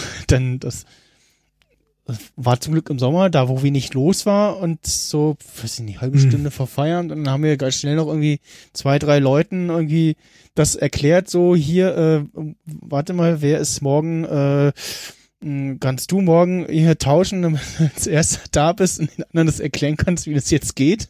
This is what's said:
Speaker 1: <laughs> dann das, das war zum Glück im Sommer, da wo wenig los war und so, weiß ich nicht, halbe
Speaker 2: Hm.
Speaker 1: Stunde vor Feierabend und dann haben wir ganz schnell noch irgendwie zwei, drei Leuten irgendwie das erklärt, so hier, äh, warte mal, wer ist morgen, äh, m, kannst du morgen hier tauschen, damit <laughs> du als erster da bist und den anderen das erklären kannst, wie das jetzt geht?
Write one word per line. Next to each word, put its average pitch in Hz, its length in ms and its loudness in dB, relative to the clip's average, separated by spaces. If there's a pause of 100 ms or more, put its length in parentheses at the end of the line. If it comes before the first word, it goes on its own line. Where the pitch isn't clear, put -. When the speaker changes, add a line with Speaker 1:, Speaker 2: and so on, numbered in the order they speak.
(140)
Speaker 1:
<laughs> - 140 -14
dann 127 320 2
das, - 260 -10 (1160)
das 110 140 -10 (180)
war 123 240 0
zum 151 140 -4
Glück 160 160 -2
im 139 100 -4
Sommer, 170 300 2
da 143 180 2
wo 131 160 -2
wenig 139 300 0
los 147 320 0
war 208 320 2
und 170 280 -4
so, 151 520 -2 (240)
weiß 113 180 -10
ich 117 60 -8
nicht, 98 160 -10
halbe 135 180 2
Speaker 2:
Hm. 135 100 6
Speaker 1:
Stunde 143 220 0
vor 131 160 -6
Feierabend 165 460 -2
und 151 100 -6
dann 135 100 -2
haben 143 100 0
wir 151 120 4
ganz 135 200 -2
schnell 143 200 -2
noch 156 120 0
irgendwie 151 340 0 (320)
zwei, 139 260 0
drei 147 200 4
Leuten 165 500 0
irgendwie 160 480 0 (380)
das 151 200 2
erklärt, 156 540 2
so 175 260 4
hier, 170 420 2
äh, 160 440 0 (240)
warte 175 480 -6
mal, 170 280 2
wer 147 180 2
ist 147 220 -4
morgen, 160 440 0
äh, 143 480 2 (680)
m, 139 380 -6
kannst 131 320 -4
du 190 80 2
morgen 175 500 2
hier 160 280 4
tauschen, 180 460 2
damit 156 260 0
<laughs> - 80 -14
du 165 80 2
als - 220 -4
erster 160 340 0 (100)
da 156 220 2
bist - 260 0
und - 180 -6
den - 60 -8
anderen 165 240 0
das - 140 -2
erklären 147 340 -2
kannst, - 320 -2
wie 151 60 -6
das 143 180 -2
jetzt - 240 -2
geht? 165 340 0